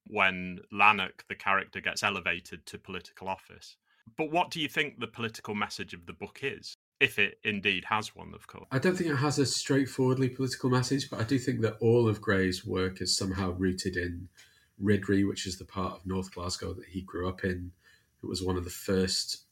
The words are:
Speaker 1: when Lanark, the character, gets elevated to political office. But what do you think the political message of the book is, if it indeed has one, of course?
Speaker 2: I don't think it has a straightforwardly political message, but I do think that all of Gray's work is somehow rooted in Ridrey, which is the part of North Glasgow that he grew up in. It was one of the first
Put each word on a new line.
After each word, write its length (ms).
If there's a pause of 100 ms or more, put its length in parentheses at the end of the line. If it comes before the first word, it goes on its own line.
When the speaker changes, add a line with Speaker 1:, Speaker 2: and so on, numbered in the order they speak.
Speaker 1:
when 520 (120)
Lanark, 580
the 60
character, 440
gets 240
elevated 640
to 120
political 500
office. 500 (400)
But 140
what 200
do 80
you 80
think 320
the 80
political 480
message 380
of 120
the 80
book 280
is, 320 (260)
if 200
it 240
indeed 420
has 300
one, 180
of 140
course? 240
Speaker 2:
I 80
don't 160
think 140
it 60
has 240
a 60
straightforwardly 840
political 400
message, 400
but 100
I 40
do 160
think 220
that 180
all 280
of 140
Gray's 440
work 360
is 140
somehow 360
rooted 440
in 320 (520)
Ridrey, 440
which 220
is 120
the 80
part 300
of 100
North 280
Glasgow 400
that 140
he 140
grew 280
up 140
in. 280 (500)
It 60
was 160
one 140
of 60
the 60
first 840